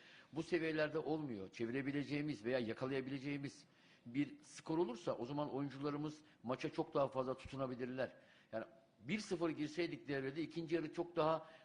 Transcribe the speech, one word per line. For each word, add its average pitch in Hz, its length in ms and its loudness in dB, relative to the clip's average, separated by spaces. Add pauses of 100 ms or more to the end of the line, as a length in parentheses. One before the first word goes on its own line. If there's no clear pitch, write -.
(320)
Bu 160 100 -2
seviyelerde 156 560 2
olmuyor. 135 540 -2
Çevirebileceğimiz 135 920 0
veya 127 140 4
yakalayabileceğimiz 131 1080 -2 (420)
bir 123 280 2 (100)
skor - 340 -2
olursa 185 360 2
o 110 120 -2
zaman 143 280 -2
oyuncularımız 143 640 -2 (240)
maça 131 300 0
çok - 220 -2
daha 139 140 6
fazla 127 300 0
tutunabilirler. 127 720 -2 (400)
Yani 110 120 -2 (360)
bir 151 180 0
sıfır 170 320 0
girseydik 151 580 -2
devrede 139 340 0
ikinci 160 320 -2
yarı 160 180 0
çok 170 240 -2
daha 160 320 4 (160)